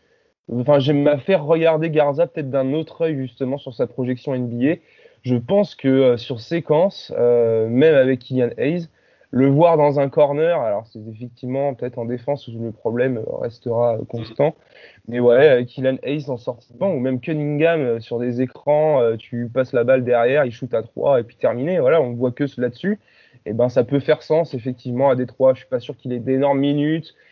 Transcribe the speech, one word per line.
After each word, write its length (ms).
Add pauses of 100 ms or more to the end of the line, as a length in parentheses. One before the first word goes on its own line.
(520)
enfin, 260
j'ai, 140
m'a 260
fait 160
regarder 560
Garza 380
peut-être 220
d'un 220
autre 340
œil, 100
justement, 420
sur 160
sa 140
projection 460
N 120
B 200
A. 80 (480)
Je 120
pense 400
que, 140
euh, 280
sur 220
séquence, 800
euh, 500
même 280
avec 240
Killian 360
Hayes, 300 (480)
le 140
voir 300
dans 200
un 120
corner, 500
alors 320
c'est 60 (120)
effectivement 600
peut-être 240
en 80
défense 440
où 140
le 80
problème, 460
euh, 240
restera, 540
euh, 120
constant, 480 (540)
mais 120
ouais, 420
euh, 20
Killian 380
Hayes 260
en 80
sortie 380
de 40
banc, 140
ou 60
même 200
Cunningham, 600
euh, 200
sur 180
des 240
écrans, 580
euh, 160
tu 340
passes 220
la 120
balle 200
derrière, 400
il 80
shoot 220
à 80
trois, 360
et 40
puis 140
terminé, 440
voilà, 220
on 100
voit 180
que 160
ce-, 140
là-dessus, 380 (480)
et 80
ben 160
ça 140
peut 160
faire 220
sens, 300
effectivement, 560
à 80
Détroit. 380
Je 60
suis 80
pas 120
sûr 160
qu'il 160
ait 60
d'énormes 420
minutes, 540 (180)